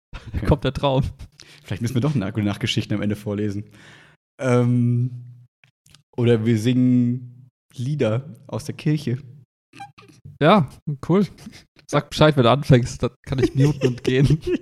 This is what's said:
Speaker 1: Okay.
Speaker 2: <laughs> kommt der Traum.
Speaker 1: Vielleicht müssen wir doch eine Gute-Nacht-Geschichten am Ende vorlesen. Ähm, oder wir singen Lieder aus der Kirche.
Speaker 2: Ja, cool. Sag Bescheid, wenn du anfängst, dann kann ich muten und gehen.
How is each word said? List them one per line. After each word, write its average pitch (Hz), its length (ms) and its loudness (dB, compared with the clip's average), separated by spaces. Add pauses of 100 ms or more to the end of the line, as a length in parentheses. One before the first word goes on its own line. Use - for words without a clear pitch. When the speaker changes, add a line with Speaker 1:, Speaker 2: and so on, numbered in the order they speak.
(340)
Speaker 1:
Okay. - 120 -6
Speaker 2:
<laughs> - 20 -6
kommt 147 160 4
der 131 100 -2
Traum. 135 300 0 (600)
Speaker 1:
Vielleicht 101 200 -8
müssen 117 100 -4
wir 117 80 0
doch 143 140 0
eine 98 160 -4
Gute-Nacht-Geschichten 107 640 -4
am 98 80 -4
Ende 104 120 -2
vorlesen. 104 500 -6 (760)
Ähm, 123 840 0 (920)
oder 117 260 2
wir 117 140 2
singen 123 880 0 (280)
Lieder 127 580 -4 (140)
aus - 180 -10
der 117 80 -10
Kirche. 147 460 -2 (1200)
Speaker 2:
Ja, 202 280 4 (380)
cool. 185 200 2 (600)
Sag 147 200 -2
Bescheid, 151 280 4
wenn 127 60 6
du 117 80 6
anfängst, 127 520 2
dann 120 80 -2 (140)
kann 131 140 -6
ich - 160 0
muten 139 320 2
und 120 160 -4
gehen. 131 360 2 (220)